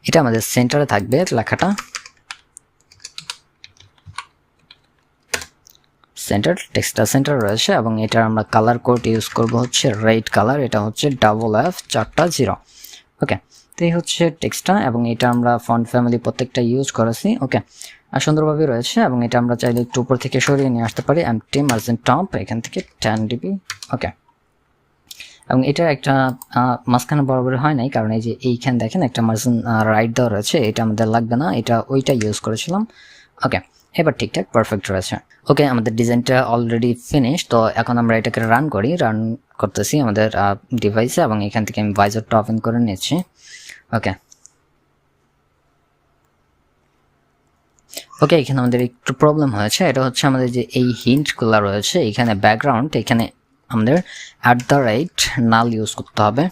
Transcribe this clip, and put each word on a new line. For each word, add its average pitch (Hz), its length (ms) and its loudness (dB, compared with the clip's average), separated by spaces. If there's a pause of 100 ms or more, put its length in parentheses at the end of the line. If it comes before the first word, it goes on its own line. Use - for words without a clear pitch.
এটা - 180 4
আমাদের 113 180 0 (120)
সেন্টারে 131 380 2
থাকবে 104 260 0 (200)
লেখাটা, 127 300 -2 (4000)
সেন্টার, 135 380 0 (200)
টেক্সটটা 110 380 0
সেন্টার 139 220 2 (100)
রয়েছে 107 260 0 (100)
এবং 113 120 -2 (120)
এটা 110 140 0 (100)
আমরা 110 140 0 (120)
কালার 117 320 4
কোড 123 240 2
ইউজ 110 160 0 (100)
করব 117 160 0 (100)
হচ্ছে 123 240 -2 (200)
রেড 113 200 2 (100)
কালার, 113 300 2
এটা 110 200 -2
হচ্ছে 110 200 -4 (160)
ডাবল 110 300 2 (120)
এফ 175 100 -2 (180)
চারটা 120 320 0 (120)
জিরো। 101 180 0 (680)
ওকে, 117 140 -2 (400)
তো - 80 -8
এই 170 120 2
হচ্ছে - 260 -2 (200)
টেক্সটটা 127 320 -2 (140)
এবং 120 120 -2 (120)
এটা 120 220 -2
আমরা 120 180 2 (140)
ফন্ট 117 260 0
ফ্যামিলি 120 320 2
প্রত্যেকটা 120 360 -4 (100)
ইউজ 135 180 0 (100)
করেছি। 117 300 0 (160)
ওকে, 127 140 -2 (540)
আর - 120 -2
সুন্দরভাবে 156 480 2
রয়েছে 117 240 -2 (120)
এবং 127 180 0
এটা 117 160 0
আমরা 120 200 0
চাইলে 120 240 0
একটু - 180 -4
উপর 127 200 2
থেকে 135 220 -2
সরিয়ে 139 280 2
নিয়ে 117 140 0
আসতে - 180 -6
পারি। 143 140 2 (100)
এমটি 113 280 -2 (120)
মার্জিন 117 260 0 (100)
টপ 147 200 2 (160)
এখান 110 220 -6
থেকে - 140 -8 (240)
টেন 110 160 2 (120)
ডিপি। 123 200 -4 (440)
ওকে, 104 160 -4 (1400)
এবং 127 100 2 (100)
এটা 156 200 0
একটা, 139 220 -2 (480)
আহ, 123 160 0 (160)
মাঝখানে 139 360 0
বরাবর 127 260 0 (100)
হয় 151 100 2
নাই, 127 200 -2
কারণ 110 220 0
এই 110 100 -2
যে 113 60 -4 (180)
এইখানে 120 320 -2
দেখেন 113 260 -2
একটা 123 200 -4
মার্জিন, 113 260 0 (120)
আহ, 113 160 2 (100)
রাইট 113 240 2
দেওয়া 123 180 2
রয়েছে, 104 220 -2 (120)
এটা 110 180 -2
আমাদের 110 280 0
লাগবে 117 280 0
না, 165 40 0 (140)
এটা 117 160 0 (160)
ওইটা 135 200 2
ইউজ 107 340 0
করেছিলাম। 165 360 -4 (640)
ওকে, - 120 0 (420)
এবার 156 180 2
ঠিকঠাক - 360 -4
পারফেক্ট 107 380 0
রয়েছে। 95 240 -4 (340)
ওকে, 147 220 4
আমাদের 113 280 0
ডিজাইনটা 120 360 2 (180)
already 117 360 0 (200)
ফিনিশ। 143 300 2 (120)
তো 120 60 4 (220)
এখন 120 220 0
আমরা 113 180 2
এটাকে 113 200 -2 (120)
রান 131 120 4 (100)
করি, 107 160 0 (140)
রান 110 140 0 (420)
করতেছি - 340 -2 (100)
আমাদের, 107 320 2
আহ, 101 180 2 (280)
ডিভাইসে 110 440 0
এবং 110 100 0 (120)
এখান 110 180 -2
থেকে - 160 -8
আমি 104 160 0
ভাইজারটা 104 440 0
ওপেন 110 220 -2
করে 113 140 0 (100)
নিচ্ছি। 95 260 -4 (840)
ওকে, 104 160 -2 (4000)
ওকে, 151 200 4
এখানে 135 200 -2
আমাদের 123 260 2
একটু - 240 -8 (100)
প্রবলেম 151 360 4
হয়েছে, 104 220 -2 (100)
এটা 131 160 0
হচ্ছে 123 240 -4
আমাদের 127 260 0
যে 123 60 0 (180)
এই 123 80 2 (140)
হিন্টগুলো 120 640 2
রয়েছে, 101 300 -2 (120)
এখানে 117 240 0 (120)
ব্যাকগ্রাউন্ড, 117 460 2 (120)
এখানে 113 220 0 (500)
আমাদের 117 220 2 (540)
at 123 80 4 (120)
the 143 80 6 (100)
rate 127 340 -2 (300)
null 113 240 4
ইউজ 110 220 -4
করতে - 280 -8
হবে 117 260 2